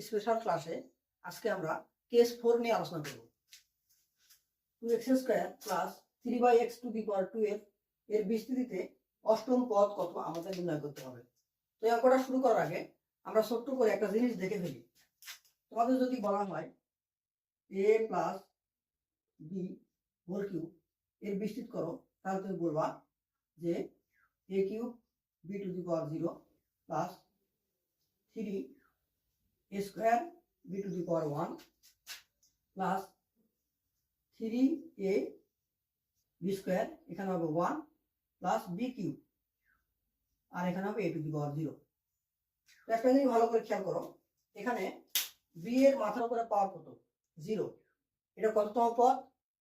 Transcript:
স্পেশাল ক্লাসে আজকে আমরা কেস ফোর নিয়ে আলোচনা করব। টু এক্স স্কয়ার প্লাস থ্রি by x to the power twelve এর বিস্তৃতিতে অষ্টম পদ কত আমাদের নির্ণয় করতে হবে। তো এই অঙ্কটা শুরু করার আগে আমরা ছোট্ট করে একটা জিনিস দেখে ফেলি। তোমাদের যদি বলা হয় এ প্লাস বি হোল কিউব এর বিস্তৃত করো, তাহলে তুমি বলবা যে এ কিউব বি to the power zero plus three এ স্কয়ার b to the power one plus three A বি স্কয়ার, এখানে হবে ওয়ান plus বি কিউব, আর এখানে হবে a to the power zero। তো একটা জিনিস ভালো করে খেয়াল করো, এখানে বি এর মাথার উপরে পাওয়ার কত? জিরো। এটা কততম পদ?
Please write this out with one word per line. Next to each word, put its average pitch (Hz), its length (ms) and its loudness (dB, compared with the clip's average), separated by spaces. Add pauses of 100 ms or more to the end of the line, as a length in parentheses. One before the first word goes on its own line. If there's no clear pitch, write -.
স্পেশাল 220 360 0
ক্লাসে 165 320 -2 (540)
আজকে - 260 -6
আমরা 160 180 -4 (380)
কেস 233 180 8 (100)
ফোর 233 140 4 (100)
নিয়ে 226 140 2
আলোচনা 165 280 -4
করব। - 160 -12 (1600)
টু 233 60 -10 (100)
এক্স 226 120 -2 (140)
স্কয়ার 202 260 2 (160)
প্লাস 185 260 -2 (320)
থ্রি 240 220 -2
by 247 120 8 (120)
x - 20 -4 (120)
to 247 140 -8
the 220 120 -4
power 196 260 0
twelve 214 300 -2 (500)
এর 214 80 2 (100)
বিস্তৃতিতে 226 480 -2 (520)
অষ্টম 247 300 2 (100)
পদ 202 160 6 (100)
কত 170 160 -4 (160)
আমাদের 170 280 -6
নির্ণয় 165 260 -2
করতে 147 240 -10
হবে। 120 140 -16 (560)
তো - 100 -16
এই 233 80 6
অঙ্কটা 254 300 6
শুরু 262 180 0
করার 226 220 6
আগে 151 140 -4 (480)
আমরা 214 220 2
ছোট্ট 233 180 -4 (100)
করে 226 180 4
একটা 208 200 0
জিনিস 240 160 2 (100)
দেখে 185 220 -2
ফেলি। 135 180 -8 (880)
তোমাদের 240 340 2
যদি 254 140 0 (100)
বলা 202 220 2
হয় 156 180 -6 (1040)
এ 196 160 2 (220)
প্লাস 180 260 0 (1120)
বি 180 140 -6 (640)
হোল 196 220 -6
কিউব 165 180 -6 (580)
এর 202 160 -4
বিস্তৃত 220 340 -6
করো, - 160 -4 (300)
তাহলে 190 220 -4
তুমি 190 200 -6
বলবা 156 220 0 (760)
যে 170 100 0 (840)
এ - 100 2
কিউব 220 220 -6 (580)
বি 196 160 -8
to 185 120 -6
the 175 120 -6
power 160 240 0
zero 160 200 -4 (560)
plus - 240 -4 (1200)
three 202 260 -6 (1160)
এ - 100 -4
স্কয়ার 226 320 2 (500)
b 190 140 -8
to 196 120 -6
the 175 140 -4
power 160 160 0 (160)
one - 100 -6 (1200)
plus 190 280 -2 (1400)
three 233 300 2 (420)
A - 20 4 (1300)
বি 185 180 -2
স্কয়ার, 185 260 0 (260)
এখানে 190 220 -6
হবে 165 220 0
ওয়ান 180 200 0 (640)
plus 220 220 0 (160)
বি 247 180 -2
কিউব, 160 200 -6 (1400)
আর 180 140 -4
এখানে 190 200 -2
হবে 220 160 -4
a 160 80 2
to 160 120 -4
the 147 100 -6
power 147 220 -2
zero। 151 160 -4 (1120)
তো - 120 -10
একটা 240 160 2
জিনিস 277 200 6
ভালো 233 160 6
করে 226 180 2
খেয়াল 190 200 -2
করো, 170 160 -2 (560)
এখানে 202 240 -2 (800)
বি 233 120 -2 (120)
এর 269 160 6
মাথার 226 240 -2
উপরে 233 240 0
পাওয়ার 196 220 2
কত? 156 140 -16 (580)
জিরো। 208 200 -2 (720)
এটা 214 200 2
কততম 214 300 2 (120)
পদ? 254 160 8 (460)